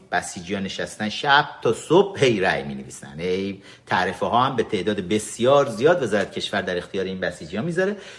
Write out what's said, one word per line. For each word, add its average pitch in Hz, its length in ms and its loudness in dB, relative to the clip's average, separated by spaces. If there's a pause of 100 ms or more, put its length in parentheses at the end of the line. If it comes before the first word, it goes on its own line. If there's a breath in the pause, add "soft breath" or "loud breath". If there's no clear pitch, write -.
(120)
بسیجی‌ها - 480 -4
نشستن 107 500 -6
شب 147 400 2 (120)
تا 117 120 4
صبح 190 460 4
هی 120 200 4
رأی 80 240 0
می‌نویسن، 69 560 -12
هی 95 420 -2 (240 loud breath)
تعرفه 95 400 0
ها 117 200 4
هم 135 100 -2
به 110 80 2
تعداد 101 360 -2
بسیار 113 680 2
زیاد 135 340 2
وزارت 101 280 0
کشور 98 300 -4
در 92 160 -2
اختیار 92 280 -6
این 92 140 -6
بسیجی‌ها 92 440 -6
می‌ذاره 185 340 -2 (220 loud breath)